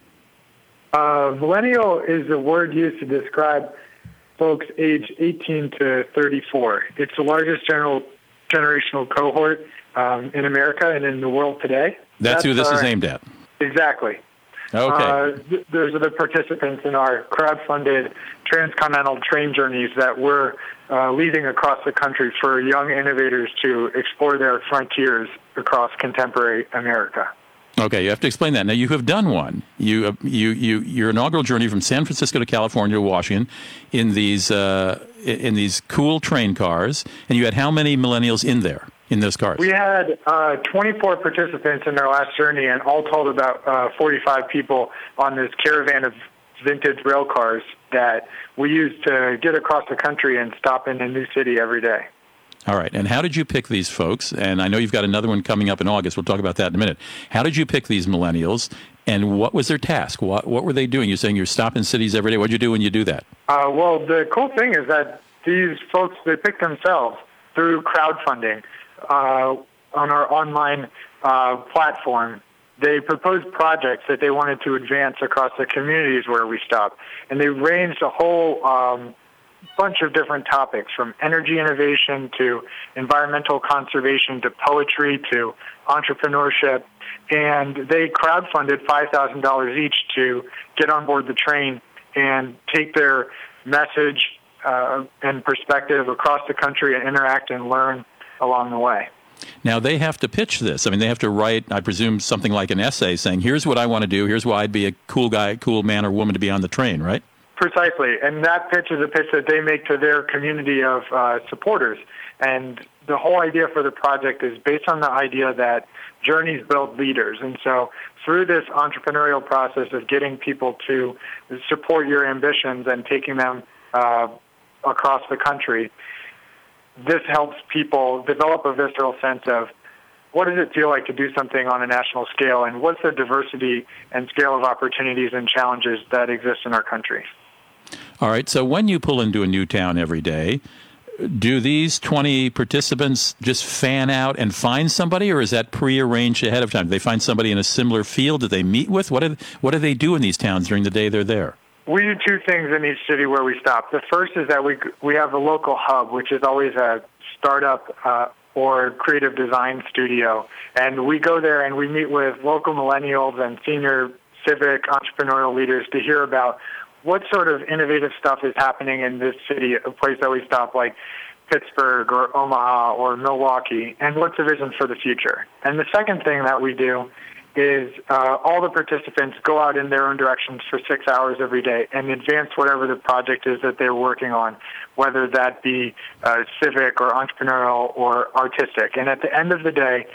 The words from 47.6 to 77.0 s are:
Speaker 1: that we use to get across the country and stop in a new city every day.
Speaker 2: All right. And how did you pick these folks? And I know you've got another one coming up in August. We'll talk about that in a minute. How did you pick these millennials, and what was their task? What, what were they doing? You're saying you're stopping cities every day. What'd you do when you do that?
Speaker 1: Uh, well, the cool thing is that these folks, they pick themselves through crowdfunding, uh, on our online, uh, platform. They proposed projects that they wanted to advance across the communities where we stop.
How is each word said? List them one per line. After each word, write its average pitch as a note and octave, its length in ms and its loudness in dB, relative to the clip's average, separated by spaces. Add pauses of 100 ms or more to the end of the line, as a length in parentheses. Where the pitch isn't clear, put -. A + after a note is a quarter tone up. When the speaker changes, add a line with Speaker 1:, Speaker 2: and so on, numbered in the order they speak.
Speaker 1:
that A#2+ 340 0 (300)
we C#3+ 140 0
use D#3 340 0
to B2+ 380 2
get D#3+ 120 2
across D3+ 360 0
the C3 40 -2
country C#3 440 0
and A#2 200 -4
stop C3 300 0
in B2+ 140 -4
a B2 60 -4
new C3 260 -4
city B2 260 2
every A#2 220 -2
day. A2 240 -2 (600)
Speaker 2:
All G2+ 100 0
right. E2+ 180 -2
And G2+ 120 0
how A#2+ 160 2
did D#3+ 140 -2
you D#3+ 80 0
pick - 240 -2
these G2 220 -2
folks? - 420 -2
And F#2+ 280 0
I F#2 60 2
know G#2 120 2
you've A2+ 120 0
got G#2+ 140 2
another G#2 240 0
one G2+ 140 0
coming G#2 260 0
up F#2+ 140 0
in F#2 40 0
August. F#2+ 300 0
We'll F2+ 80 -4
talk G2+ 160 0
about F#2 160 -2
that F#2+ 120 2
in E2 60 -4
a F#2 40 0
minute. G2 200 0 (320)
How A2+ 120 0
did D3+ 140 0
you D#3 100 2
pick C#3 200 -2
these F#2+ 200 0
millennials, F2 640 0 (340)
and G2+ 320 0
what A2 140 0
was C#3+ 160 0
their D3+ 100 0
task? - 440 -2
What, G2 240 -2
what A#2+ 180 0
were D#3 80 -2
they C3 140 0
doing? A#2+ 220 0
You're F#2+ 100 2
saying G#2 180 2
you're F#2 100 0
stopping A2+ 380 0
cities A2 300 0
every A2 160 2
day. A2+ 80 2
What'd A2 140 2
you A#2 60 0
do A#2 140 2
when G#2+ 80 2
you G#2 100 2
do G#2+ 140 2
that? D#2 200 -2 (240)
Speaker 1:
Uh, C#3+ 220 2
well, D#3 340 2
the D#3 280 2
cool C4+ 160 0
thing A#3+ 260 0
is C#3 140 0
that D3 320 0 (240)
these F3 320 0 (160)
folks, F3+ 320 0
they D#3+ 120 2
pick G3+ 220 -2
themselves D#3 600 0 (360)
through E3 280 2
crowdfunding, C3 800 0 (480)
uh, C3 440 2 (380)
on D3 180 0
our D3 220 2
online, D3 560 0 (340)
uh, C3 340 2
platform. B2 840 0 (380)
They D3 220 2
proposed F3 520 -2
projects D#3 560 0
that C3+ 120 0
they C#3+ 100 2
wanted C#3 320 0
to C3+ 120 0
advance C3+ 480 0
across C3 340 0
the C3+ 80 -2
communities C#3 640 0
where A#2 180 2
we A2+ 200 -6
stop. G#2+ 320 0 (320)